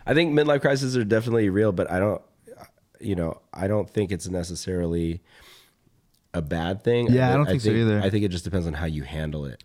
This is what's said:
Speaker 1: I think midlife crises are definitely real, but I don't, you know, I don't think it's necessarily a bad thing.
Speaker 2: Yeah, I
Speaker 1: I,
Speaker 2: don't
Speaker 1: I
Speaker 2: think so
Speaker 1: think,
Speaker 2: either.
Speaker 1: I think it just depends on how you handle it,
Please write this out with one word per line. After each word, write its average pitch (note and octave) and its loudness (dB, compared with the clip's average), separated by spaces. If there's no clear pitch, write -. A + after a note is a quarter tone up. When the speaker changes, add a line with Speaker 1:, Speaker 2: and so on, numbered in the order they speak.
Speaker 1:
I - 0
think D#3+ 2
midlife D3 4
crises C3+ 0
are B2 2
definitely A2 2
real, G#2 2
but F2 -2
I F2+ 0
don't, G2+ 0
you G2+ -2
know, E2 -4
I F#2+ -6
don't G#2 -2
think G2 -2
it's F#2 -6
necessarily E2+ -4
a F2 -4
bad E2 -4
thing. A#2+ 2
Speaker 2:
Yeah, B2+ 4
I B2+ 4
Speaker 1:
I, - 4
Speaker 2:
don't D3 2
Speaker 1:
I - -2
Speaker 2:
think C#3 0
so G#2+ 0
Speaker 1:
think, A2 2
Speaker 2:
either. G#2+ 2
Speaker 1:
I F#2+ 2
think G#2 2
it F#2+ 0
just F2 -4
depends E2+ -2
on D#2 -4
how E2 -4
you D2+ -4
handle D2+ -6
it, B1+ -12